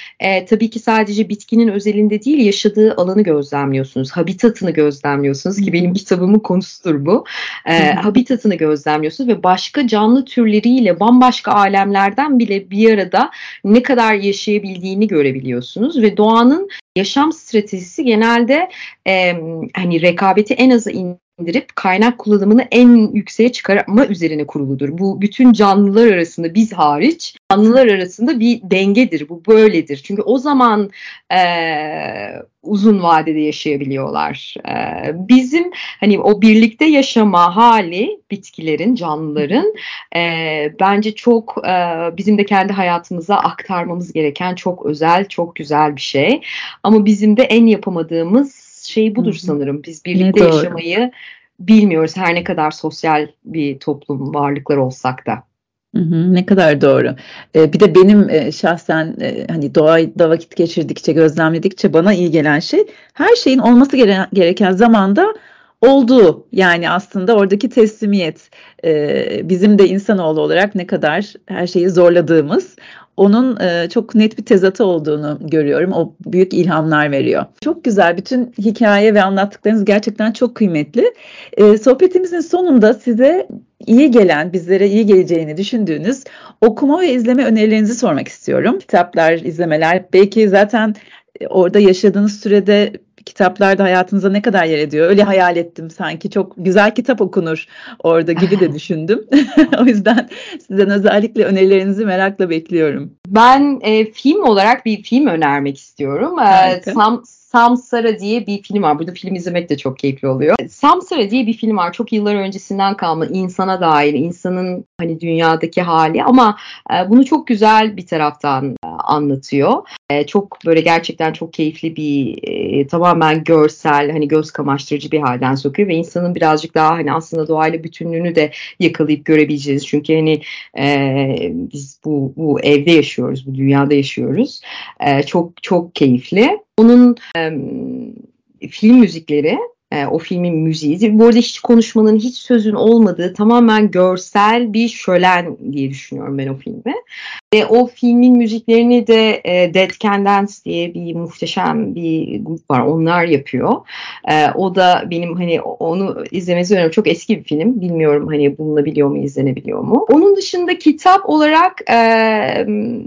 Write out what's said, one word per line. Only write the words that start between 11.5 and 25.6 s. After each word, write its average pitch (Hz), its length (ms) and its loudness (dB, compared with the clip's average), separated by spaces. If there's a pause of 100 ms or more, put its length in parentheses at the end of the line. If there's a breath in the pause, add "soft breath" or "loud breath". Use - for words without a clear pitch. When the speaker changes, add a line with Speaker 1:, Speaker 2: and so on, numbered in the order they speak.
Speaker 1:
alemlerden 202 880 0
bile 196 300 -4
bir 220 240 4
arada 208 380 -2 (320 loud breath)
ne 220 200 4
kadar 233 300 0
yaşayabildiğini 196 960 -4
görebiliyorsunuz 139 960 -4
ve 208 160 0
doğanın 240 520 2 (260 loud breath)
yaşam 269 380 0
stratejisi 208 680 -6
genelde, 233 680 2 (360 loud breath)
em, 170 560 -2 (140)
hani, 175 260 -2
rekabeti 190 520 0
en 262 160 4
aza 233 220 2
indirip 175 840 -8
kaynak 214 420 0
kullanımını 208 540 2
en 240 420 6
yükseğe 220 380 0
çıkarma 202 540 0
üzerine 156 420 -4
kuruludur. 139 500 -6
Bu 190 240 -4
bütün 240 320 4
canlılar 202 580 4